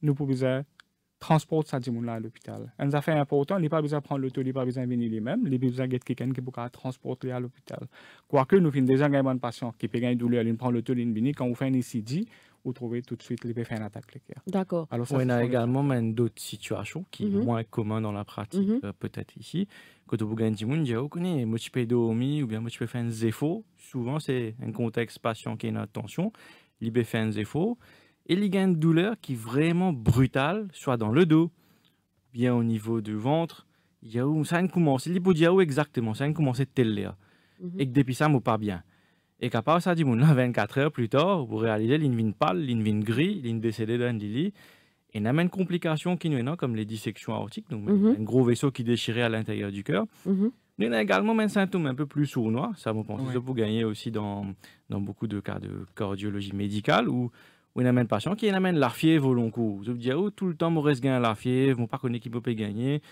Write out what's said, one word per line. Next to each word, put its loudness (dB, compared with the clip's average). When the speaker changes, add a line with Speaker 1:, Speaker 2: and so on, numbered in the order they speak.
Speaker 1:
nous 2
pouvons 0
transporter 2
ça, -2
dis-moi, -4
là, -4
à -6
l'hôpital. -12
Un 0
affaire 2
important, 2
il 0
n'est 0
pas 2
besoin -2
de -6
prendre -4
l'auto, -4
il -4
n'est -2
pas -2
besoin -4
de -2
venir -2
lui-même, -2
il 0
a 2
besoin 0
de -2
quelqu'un -4
qui -6
peut -10
transporter -10
à -6
l'hôpital. -12
Quoique, 4
nous 6
faisons 4
déjà 6
un 2
patient -6
qui -4
peut -2
gagner 2
une 0
douleur, 2
il 0
prend -2
l'auto, -2
il 0
vient, 0
quand -2
vous -2
faites 0
un 2
E 2
C -6
D, -4
vous -4
trouvez -6
tout -10
de -20
suite, -8
il -6
peut -4
faire -6
une -6
attaque -14
l'équerre. -18
Speaker 2:
D'accord. -2
Speaker 1:
Alors, -2
ça, -2
Speaker 3:
On 2
Speaker 1:
ce 2
Speaker 3:
a 2
Speaker 1:
sont 4
les 4
Speaker 3:
également 2
même 0
d'autres -2
situations -8
qui -6
Speaker 2:
Mhm. -2
Speaker 3:
sont 0
moins 0
communes -4
dans -4
la -6
pratique, -4
Speaker 2:
Mhm. 0
Speaker 3:
euh, -6
peut-être -10
ici. -6
Quand -4
vous -2
gagnez 0
du -6
monde, 0
vous 0
dites, « 0
Oh, -2
connais, -2
moi, -2
je -10
peux -2
dormir, 0
ou -2
bien -4
moi, -6
je -10
peux -4
faire -6
un -2
zépho. » -2
Souvent, -6
c'est -4
un -4
contexte -4
patient -4
qui -6
a -2
une -4
attention, -6
il -4
peut 2
faire -2
un 0
zépho, -2
et 0
il 0
y 2
a 2
une 4
douleur 4
qui -8
est -4
vraiment 2
brutale, 2
soit -2
dans 0
le 6
dos, 6
bien 2
au 4
niveau -2
du -6
ventre, -2
il -14
y -2
a 0
où, 0
ça 0
a 2
commencé, 2
il -2
peut 4
dire 6
où 6
exactement, 2
ça -4
a 2
commencé 0
tel 2
l'air. -4
Speaker 2:
Mhm. -8
Speaker 3:
Et 0
que -6
depuis 2
ça, 4
moi, 6
pas 2
bien. -4
Et -4
qu'à 0
part 4
ça, 2
du 2
monde, 4
là, 8
vingt-quatre 2
heures 2
plus -2
tard, 2
vous -4
réalisez, 2
il 2
vient 2
pâle, 0
il 0
vient 2
gris, 0
il -8
vient -4
décédé -2
dans 0
le -4
lit. -4
Et -6
il -2
y 0
a 2
même 2
une -4
complication -2
qui -4
nous 0
est, -2
non, -4
comme -4
les -2
dissections -8
aortiques, -8
donc -4
Speaker 2:
Mhm. 4
Speaker 3:
un -4
gros 4
vaisseau 2
qui -6
déchirait 0
à 4
l'intérieur -2
du -8
cœur. 0
Speaker 2:
Mhm. 2
Speaker 3:
Nous, 0
on -2
a 2
également 2
un 2
symptôme 0
un -2
peu -2
plus 0
sournois, 0
ça, -4
vous -2
pensez, -6
Speaker 1:
Oui. -4
Speaker 3:
ça -2
peut -6
gagner 0
aussi -4
dans, -4
dans -4
beaucoup -6
de -6
cas -8
de -10
cardiologie -6
médicale, 2
où, -2
où 0
il 4
y 4
a 6
un 4
patient -2
qui -2
amène 2
la 4
fièvre 4
au 4
long 2
cours. -2
Vous -12
vous -4
dites, « -2
Oh, 0
tout -4
le -2
temps, 0
mon 2
reste 2
gain 2
la 2
fièvre, 2
mon 0
pas -6
connaît -4
qui -12
peut -6
gagner. » -2